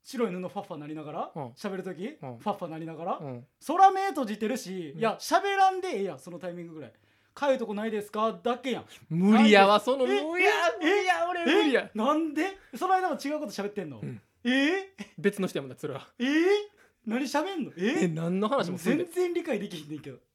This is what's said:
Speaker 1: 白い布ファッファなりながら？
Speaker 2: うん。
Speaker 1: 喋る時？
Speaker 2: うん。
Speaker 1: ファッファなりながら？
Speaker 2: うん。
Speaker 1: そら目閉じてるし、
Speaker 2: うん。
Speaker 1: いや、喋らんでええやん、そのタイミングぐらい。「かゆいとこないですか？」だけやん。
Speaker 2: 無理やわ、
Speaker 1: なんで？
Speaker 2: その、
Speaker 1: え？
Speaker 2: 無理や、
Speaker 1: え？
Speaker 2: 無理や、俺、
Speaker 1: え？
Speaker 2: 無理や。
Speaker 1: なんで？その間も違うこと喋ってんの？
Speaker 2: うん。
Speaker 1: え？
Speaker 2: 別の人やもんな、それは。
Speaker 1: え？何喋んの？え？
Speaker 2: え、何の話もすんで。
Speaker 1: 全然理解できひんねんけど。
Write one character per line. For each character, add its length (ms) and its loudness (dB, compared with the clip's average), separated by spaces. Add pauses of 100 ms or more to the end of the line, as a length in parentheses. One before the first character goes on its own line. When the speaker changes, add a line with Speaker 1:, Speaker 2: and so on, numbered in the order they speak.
Speaker 1:
白 260 -4
い 20 -4
布 100 -8
フ 60 -8
ァ 20 -8
ッ 180 -10
フ 80 -12
ァ 20 -10
な 100 -12
り 80 -12
な 80 -12
が 100 -12
ら？ 220 -8
Speaker 2:
う 60 -8
ん。 100 -8
Speaker 1:
喋 260 -8
る 60 -8
時？ 400 -10
Speaker 2:
う 40 -12
ん。 120 -12
Speaker 1:
フ 100 -6
ァ 60 -2
ッ 40 -8
フ 60 -8
ァ 40 -10
な 100 -10
り 80 -10
な 80 -12
が 100 -12
ら？ 140 -4
Speaker 2:
う 100 -12
ん。 180 -12 (120)
Speaker 1:
そ 180 -4
ら 140 10
目 180 -2
閉 180 -4
じ 120 -6
て 80 -4
る 100 -2
し、 380 -10
Speaker 2:
う 20 -14
ん。 20 -12
Speaker 1:
い 40 -2
や、 180 0
喋 360 2
ら 140 6
ん 100 -6
で 80 -6
え 120 -4
え 40 -2
や 100 -6
ん、 40 -16
そ 120 -16
の 80 -14
タ 120 -10
イ 40 -12
ミ 80 -12
ン 60 -14
グ 60 -16
ぐ 60 -14
ら 80 -14
い。 40 -20 (420)
「か 160 0
ゆ 60 4
い 20 -8
と 80 -4
こ 80 -6
な 120 -4
い 40 -2
で 120 -4
す 100 -14
か？」 200 0 (100)
だ 160 0
け 140 -6
や 80 -4
ん。 40 -18 (240)
Speaker 2:
無 300 6
理 120 8
や 160 12
わ、 120 6
Speaker 1:
な 0 -
ん 0 -
で？ 60 0
Speaker 2:
そ 120 2
の、 100 2
Speaker 1:
え？ 180 2
Speaker 2:
無 140 -4
理 60 4
や、 60 8 (300)
Speaker 1:
え？ 40 -2
Speaker 2:
無 100 4
理 100 2
や、 240 2
俺、 120 -4
Speaker 1:
え？ 40 -2
Speaker 2:
無 200 4
理 80 2
や。 220 0
Speaker 1:
な 200 2
ん 180 0
で？ 240 -2 (200)
そ 100 -4
の 80 4
間 160 2
も 120 -2
違 100 -6
う 80 -4
こ 60 -8
と 60 -12
喋 180 -6
っ 20 -20
て 100 -6
ん 80 -10
の？ 100 -14
Speaker 2:
う 60 -8
ん。 160 -12 (220)
Speaker 1:
え？ 500 0 (240)
Speaker 2:
別 240 -2
の 60 -2
人 100 -6
や 40 -4
も 40 -12
ん 40 -14
な、 60 -14
そ 120 -10
れ 60 -8
は。 120 -14 (140)
Speaker 1:
え？ 40 -2 (800)
何 200 -2
喋 320 -2
ん 80 -4
の？ 120 -10
え？ 280 0
Speaker 2:
え、 40 2
何 300 -2
の 100 0
話 220 0
も 80 -6
す 100 -2
ん 80 4
で。 80 -2
Speaker 1:
全 80 -10
然 220 -2
理 80 -2
解 160 -2
で 100 -6
き 80 -12
ひ 120 -14
ん 20 -16
ね 60 -10
ん 40 -12
け 120 -14
ど。 60 -18 (160)